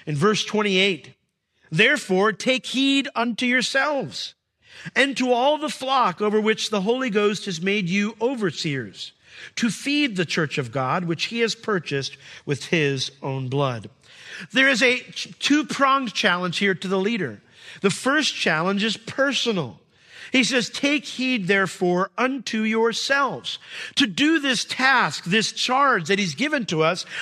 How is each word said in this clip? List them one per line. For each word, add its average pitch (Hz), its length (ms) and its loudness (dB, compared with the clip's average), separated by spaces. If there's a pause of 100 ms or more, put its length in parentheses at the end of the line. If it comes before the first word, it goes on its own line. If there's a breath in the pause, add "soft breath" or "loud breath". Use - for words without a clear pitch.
In 151 100 -4
verse 196 300 2
twenty-eight, 196 680 0 (560 soft breath)
"Therefore, 208 600 4
take 254 340 -2
heed 277 480 0
unto 233 320 -2
yourselves 254 920 -2 (600 loud breath)
and 262 220 2
to 254 160 2
all 269 240 4
the 294 120 -4
flock 254 520 0
over 214 180 2
which 220 300 0
the 208 120 0
Holy 247 280 0
Ghost 208 360 0
has 170 160 -6
made 196 280 0
you 208 320 0
overseers, 165 880 -4 (460 loud breath)
to 240 120 0
feed 277 460 -2
the 180 100 0
church 156 320 -2
of 127 140 -4
God, 139 320 0
which 165 220 -4
he 233 160 -4
has 226 140 0
purchased 147 600 -4 (300 loud breath)
with 143 220 -4
his 139 440 0 (100)
own 135 280 -6
blood." 127 400 -2 (640 loud breath)
There 269 160 6
is 247 120 2
a 247 180 4 (400)
two-pronged 269 760 2
challenge 180 460 0
here 196 160 2
to - 120 -8
the 190 120 0
leader. 190 420 -2 (400 loud breath)
The 202 80 4
first 285 460 0
challenge 185 480 2
is 220 120 -2
personal. 208 840 -2 (500 loud breath)
He 254 120 4
says, 220 260 0
"Take 285 360 -2
heed, 247 420 -4
therefore, 185 680 0
unto 240 440 -2
yourselves." 226 1000 -2 (360 loud breath)
To 277 120 2
do 294 320 2
this 269 240 0
task, 247 640 2
this 202 260 0
charge 247 560 2
that 196 120 2
he's 175 160 -2
given 269 320 -2
to 160 160 0
us, 175 220 0 (160 loud breath)